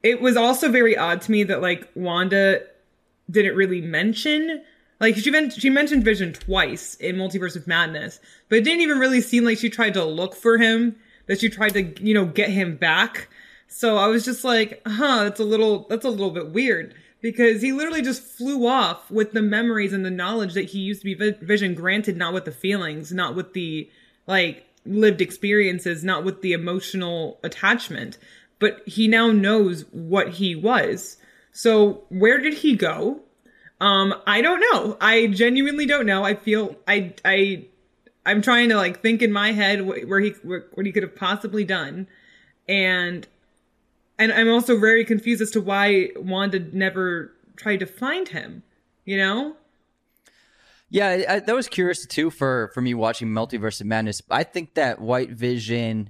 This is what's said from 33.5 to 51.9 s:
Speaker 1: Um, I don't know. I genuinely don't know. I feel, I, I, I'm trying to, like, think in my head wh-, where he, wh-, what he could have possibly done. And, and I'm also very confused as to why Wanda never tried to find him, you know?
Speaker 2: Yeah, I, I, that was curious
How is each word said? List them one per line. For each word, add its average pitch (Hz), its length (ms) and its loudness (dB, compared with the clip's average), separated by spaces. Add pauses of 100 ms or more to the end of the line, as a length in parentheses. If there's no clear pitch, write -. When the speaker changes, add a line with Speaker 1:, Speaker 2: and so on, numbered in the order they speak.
Speaker 1:
Um, 196 340 4 (100)
I 208 160 2
don't 349 200 2 (100)
know. 208 280 0
I 226 280 4
genuinely 262 580 2
don't 277 200 2
know. 196 180 2
I 202 100 2
feel, 214 420 -2 (120)
I, 196 260 0 (100)
I, 196 420 2 (600)
I'm 202 160 2
trying 240 280 4
to, 220 60 4
like, 180 260 0
think 226 200 2
in 226 100 2
my 208 200 0
head 202 300 0
wh-, 190 260 -6
where 196 140 2
he, 208 100 0
wh-, - 440 -12
what 196 100 -4
he 202 60 -4
could 202 120 0
have 185 120 -10
possibly 202 480 -4
done. 175 440 -6 (600)
And, 180 600 -2 (880)
and 220 160 4
I'm 226 160 4
also 233 280 4
very 220 280 4
confused 226 360 0
as 214 100 -2
to 220 100 0
why 196 560 2
Wanda 190 420 -4
never 180 720 -4 (240)
tried 208 240 -4
to 180 60 -6
find 320 420 -6
him, - 360 -14 (420)
you 196 120 -4
know? 220 380 -2 (1300)
Speaker 2:
Yeah, 202 200 2
I, 185 260 0
I, 208 40 -2
that 214 160 0
was 254 120 -4
curious 180 380 -2